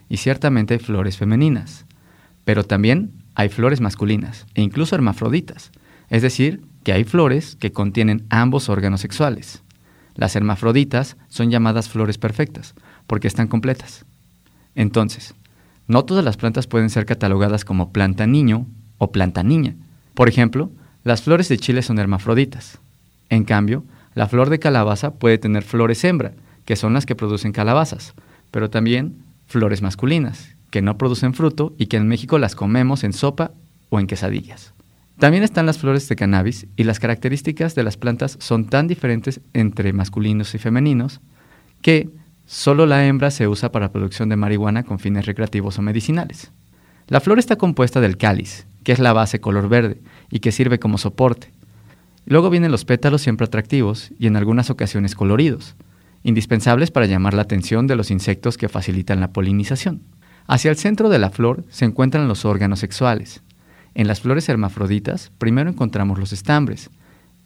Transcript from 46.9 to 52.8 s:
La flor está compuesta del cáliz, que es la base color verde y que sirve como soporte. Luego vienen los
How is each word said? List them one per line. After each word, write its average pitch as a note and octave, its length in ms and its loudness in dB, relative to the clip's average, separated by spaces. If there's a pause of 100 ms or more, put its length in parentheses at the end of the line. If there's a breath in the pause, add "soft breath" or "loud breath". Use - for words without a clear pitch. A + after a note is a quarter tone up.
La C3+ 120 4
flor G#3+ 180 4
está A3+ 180 2
compuesta C#3 440 2
del G2 160 2
cáliz, - 500 -2 (160)
que B2+ 100 2
es B2 60 2
la B2 140 4
base A2 260 0
color G2+ 300 0
verde A2+ 300 2 (320 loud breath)
y A2+ 80 -4
que A2 140 -2
sirve B2 260 0
como G#2 180 0
soporte. A#2+ 540 -2 (720 soft breath)
Luego E3 240 4
vienen E3+ 240 2
los - 140 -2